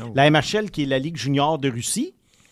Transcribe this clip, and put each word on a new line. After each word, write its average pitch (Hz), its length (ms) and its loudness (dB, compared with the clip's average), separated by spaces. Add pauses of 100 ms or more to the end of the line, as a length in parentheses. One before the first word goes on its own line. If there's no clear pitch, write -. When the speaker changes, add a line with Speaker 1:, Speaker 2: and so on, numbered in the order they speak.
Speaker 1:
Oh. 113 40 -12 (100)
Speaker 2:
La 135 100 6
M 151 100 6
H 156 220 0
L, 214 140 -4
qui 151 120 -4
est - 20 -2
la 135 140 0
Ligue 156 180 -8
junior 139 420 0
de 135 100 0
Russie, 185 460 -6 (360)